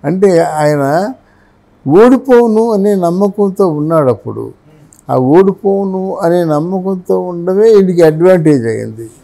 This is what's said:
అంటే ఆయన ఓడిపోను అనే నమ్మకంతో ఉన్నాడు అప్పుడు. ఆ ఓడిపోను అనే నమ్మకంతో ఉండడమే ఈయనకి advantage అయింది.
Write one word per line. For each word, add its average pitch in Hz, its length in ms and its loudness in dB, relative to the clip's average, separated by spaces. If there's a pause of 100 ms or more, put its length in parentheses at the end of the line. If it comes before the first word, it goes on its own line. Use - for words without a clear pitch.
అంటే 185 340 0
ఆయన 151 720 -2 (760)
ఓడిపోను 233 840 4
అనే 202 220 0
నమ్మకంతో 190 760 -2
ఉన్నాడు 151 420 0
అప్పుడు. 110 420 -8 (580)
ఆ 131 60 0
ఓడిపోను 190 1000 0
అనే 175 280 0
నమ్మకంతో 185 760 -4
ఉండడమే 180 500 -2
ఈయనకి 185 320 2
advantage 156 640 2
అయింది. 110 440 -8 (140)